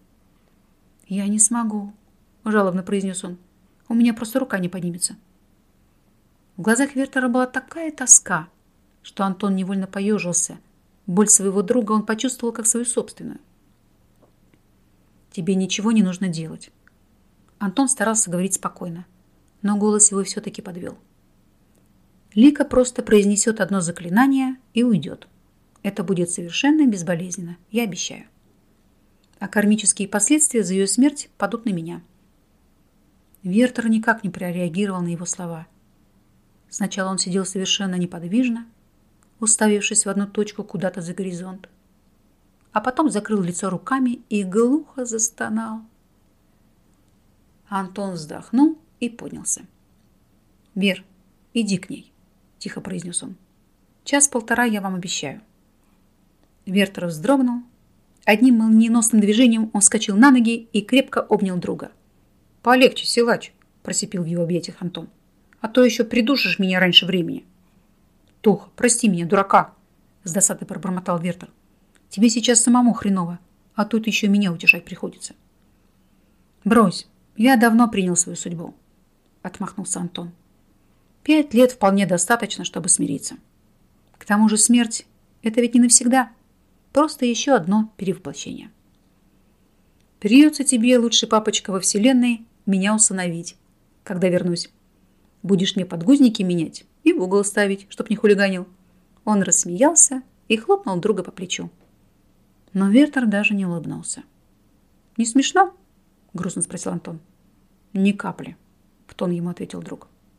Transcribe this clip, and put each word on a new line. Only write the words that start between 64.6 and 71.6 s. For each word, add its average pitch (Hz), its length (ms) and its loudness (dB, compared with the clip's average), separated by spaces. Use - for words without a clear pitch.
Антон. 170 260 -10
«А 226 80 -8
то 254 140 4
еще 247 200 2
придушишь 226 560 0
меня 185 200 0
раньше 180 260 4
времени». 170 400 -4
«Тоха, - 340 0
прости 240 320 0
меня, 170 180 0
дурака», 196 480 2
с 170 100 -8
досадой 185 340 -2
пробормотал 180 520 -6
Вертер. 170 300 -8